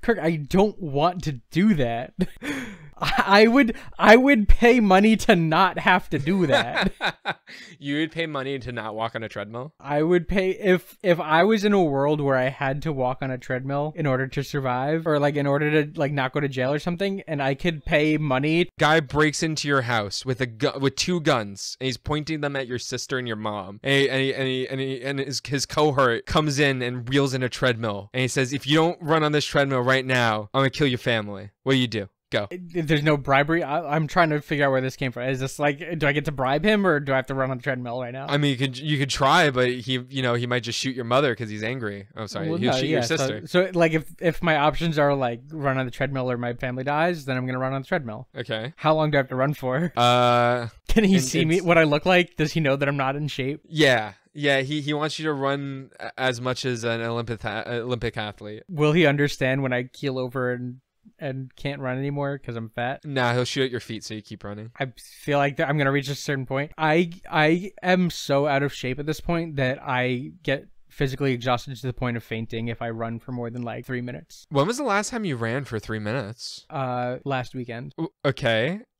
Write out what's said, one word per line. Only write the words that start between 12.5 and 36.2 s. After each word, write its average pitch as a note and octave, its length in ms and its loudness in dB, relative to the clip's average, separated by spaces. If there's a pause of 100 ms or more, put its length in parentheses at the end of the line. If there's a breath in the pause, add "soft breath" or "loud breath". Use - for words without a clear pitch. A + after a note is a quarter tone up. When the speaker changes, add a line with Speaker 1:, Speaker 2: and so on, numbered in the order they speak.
Speaker 1:
to D#3+ 100 -4
walk C3 300 -2
on C3 100 -4
a B2+ 60 -6
treadmill C#3 580 -4
in E3 100 -2
order C3+ 220 2
to C#3 160 -4
survive, C#3 640 -2
or, D3+ 120 4
like, C#3+ 160 2
in C#3+ 120 0
order D3+ 360 4
to, D3+ 160 -8
like, C#3+ 120 0
not C3+ 220 0
go D3+ 60 0
to C#3 80 0
jail C3 260 0
or D3+ 60 0
something, G3 480 -4
and D3+ 140 -4
I C#3 140 0
could E3 300 -4
pay D#3 320 2
money. D3+ 520 2 (100)
Speaker 2:
Guy D#3 200 6
breaks D3 440 0
into D#3 240 -2
your C#3 160 2
house A2+ 420 -2
with B2+ 160 -2
a C3 40 0
gu-, A#2+ 340 -2
with C#3 160 0
two F3 260 -2
guns, A2+ 580 -2
and B2+ 60 -6
he's C3 120 -2
pointing D3+ 440 -4
them C#3+ 140 -4
at C3+ 120 -4
your B2 120 -4
sister - 380 -6
and B2 100 -4
your A2+ 100 -4
mom. G#2 460 -8
And C#3 100 0
he, C#3 160 4
and C3 100 -2
he, C3+ 140 0
and C3 140 -4
he, C3 200 -4
and C3+ 120 -8
he, C3+ 240 -6
and C#3 160 -6
his, C3+ 260 -6
his C3+ 200 -4
cohort C3+ 600 2
comes D3+ 340 0
in C3+ 220 2
and B2 260 -6
wheels C#3 260 2
in C3 100 -2
a B2 60 0
treadmill, A2 640 -2
and B2+ 80 -2
he C3 60 0
says, B2+ 240 -2
"If B2+ 160 -6
you C#3+ 80 2
don't D#3+ 260 2
run D#3+ 220 2
on D3+ 80 2
this D3+ 140 2
treadmill C#3 360 2
right C3 240 2
now, A#2 480 0
I'm C3 60 2
gonna C3+ 100 4
kill D3 180 0
your B2 100 0
family." G#2 540 -4 (120)
What C3+ 100 2
do C3+ 40 4
you B2+ 100 2
do? G#2 220 -4 (200)
Go. G#2 220 -2
Speaker 1:
There's E3 520 -2
no D#3 120 4
bribery. C#3+ 480 2
I, D3 320 -2
I'm D#3 100 0
trying E3 260 2
to D3+ 100 0
figure D3 240 0
out C#3 60 4
where C3 100 2
this C3 160 -4
came C3 160 -4
from. B2 160 -4
Is C3 100 -2
this, C3 200 -6
like, D3+ 380 -2
do D3+ 80 -2
I C#3+ 60 2
get D3 140 0